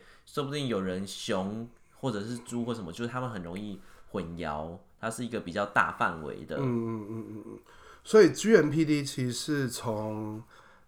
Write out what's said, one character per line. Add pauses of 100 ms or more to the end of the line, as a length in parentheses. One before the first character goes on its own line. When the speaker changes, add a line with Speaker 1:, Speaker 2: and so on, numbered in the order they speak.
(260)
Speaker 1:
说
不
定
有
人
熊 (320)
或
者
是
猪
或
什
么，
就
是
他
们
很
容
易 (300)
混 (140)
淆， (200)
它
是
一
个
比
较
大
范
围
的。
Speaker 2:
嗯，
嗯，
嗯，
嗯，
嗯。 (420)
所
以
G
M
P
D
其
实
是
从 (460)